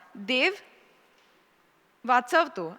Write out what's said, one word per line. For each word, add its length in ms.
देव 380
वाचवतो 760